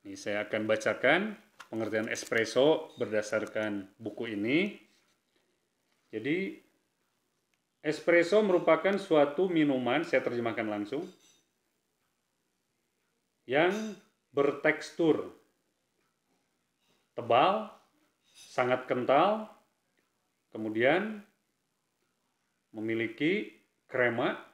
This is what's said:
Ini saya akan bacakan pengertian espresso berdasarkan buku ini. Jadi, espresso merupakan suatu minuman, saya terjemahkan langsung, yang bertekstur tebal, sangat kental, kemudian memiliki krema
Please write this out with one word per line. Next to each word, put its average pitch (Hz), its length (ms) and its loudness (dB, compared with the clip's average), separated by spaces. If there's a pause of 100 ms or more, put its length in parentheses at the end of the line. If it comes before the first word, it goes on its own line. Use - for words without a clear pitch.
Ini 98 160 -14
saya 104 240 -4
akan 107 240 -4
bacakan 139 720 0 (320)
pengertian 110 400 -4
espresso 127 880 0
berdasarkan 107 880 -4 (160)
buku 110 320 -8
ini. 147 400 0 (1400)
Jadi, 147 480 -4 (1300)
espresso 170 560 4
merupakan 180 560 2
suatu 160 480 2
minuman, 143 560 2
saya 135 240 0
terjemahkan 117 400 -4
langsung, 104 400 -6 (2500)
yang 185 480 0 (400)
bertekstur 143 960 0 (1800)
tebal, 156 560 2 (640)
sangat 127 560 -2
kental, 156 640 2 (960)
kemudian 135 720 -2 (1500)
memiliki 113 800 -4 (320)
krema 127 560 -2 (120)